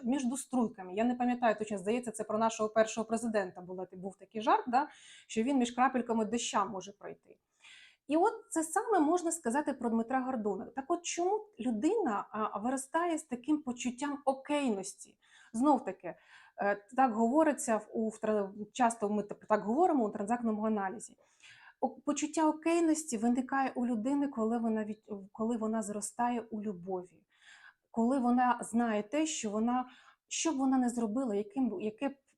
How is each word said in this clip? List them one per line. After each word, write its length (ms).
між 180
струйками. 580
Я 100
не 100
пам'ятаю 440
точно, 200
здається, 320
це 140
про 140
нашого 300
першого 360
президента 560
була, 320
був 240
такий 260
жарт, 240
да, 220
що 160
він 160
між 120
крапельками 540
доща 400
може 280
пройти. 440
І 80
от 160
це 140
саме 360
можна 320
сказати 400
про 180
Дмитра 300
Гордона. 440
Так 240
от 140
чому 440
людина, 680
а, 280
виростає 600
з 40
таким 400
почуттям 640
окейності? 920
Знов-таки, 640
е, 280
так 160
говориться 640
в, 160
у, 160
в 100
тра-, 320
часто 360
ми 140
т-, 120
так 140
говоримо 420
у 60
транзактному 560
аналізі. 500
О-, 80
почуття 600
окейності 680
виникає 560
у 120
людини, 420
коли 300
вона 260
від-, 200
коли 240
вона 260
зростає 580
у 220
любові, 600
коли 280
вона 440
знає 400
те, 240
що 240
вона, 380
що 240
б 40
вона 220
не 100
зробила, 460
яким 340
б, 120
яке 280
б, 60